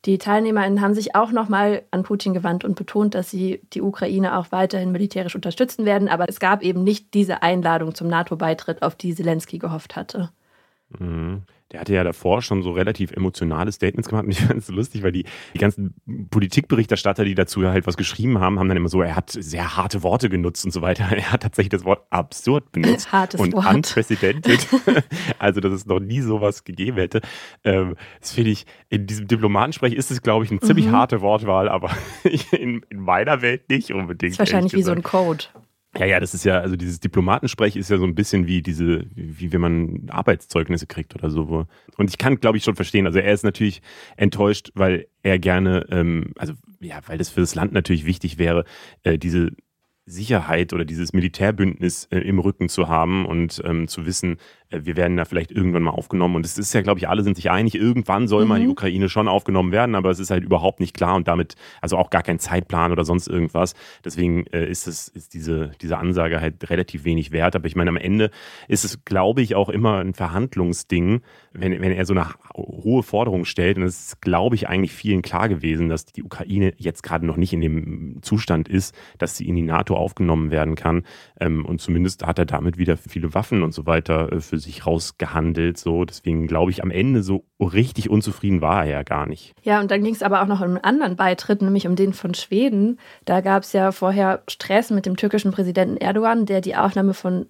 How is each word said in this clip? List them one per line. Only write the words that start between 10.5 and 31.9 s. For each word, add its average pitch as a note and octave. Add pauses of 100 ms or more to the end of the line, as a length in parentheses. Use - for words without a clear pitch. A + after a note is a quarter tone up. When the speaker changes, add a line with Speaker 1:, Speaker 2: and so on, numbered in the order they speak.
Speaker 2:
Mhm. F2 (300)
Der E2
hatte G2
ja F2+
davor F2+
schon G2
so F2+
relativ F#2+
emotionale F2+
Statements -
gemacht. G#2+
Und G#2
ich F2+
<laughs> -
fand A#2
es -
so F#2
lustig, G#2
weil F#2
die, F2+ (300)
die -
ganzen G2+ (340)
Politikberichterstatter, G#2
die G2
dazu F#2+
halt F#2
was F2+
geschrieben A2
haben, F#2+
haben F#2+
dann F#2+
immer F2
so, F#2
er F2
hat -
sehr E2+
harte F#2
Worte A2
genutzt F2
und F#2
so E2+
weiter. F#2
<laughs> -
Er G2+
hat -
tatsächlich G2+
das F2+
Wort F#2+
absurd -
benutzt -
Speaker 1:
<laughs> -
Hartes F#3+
Speaker 2:
und F#3
Speaker 1:
Wort. G3
Speaker 2:
unprecedented. A#2 (360)
Speaker 1:
<laughs> E3+
Speaker 2:
Also, G2+
dass F#2+
es F#2+
noch F#2+
nie A2+
sowas G#2
gegeben F#2+
hätte. F#2 (420)
Ähm, F#2+ (260)
das -
finde A2+
ich, - (220)
in G#2
diesem G#2+
Diplomatensprech A2+
ist C3
es, B2
glaube A2
ich, G#2+
eine G2
ziemlich -
Speaker 1:
Mhm. A3
Speaker 2:
harte B2
Wortwahl, G2+
aber F2+ (340)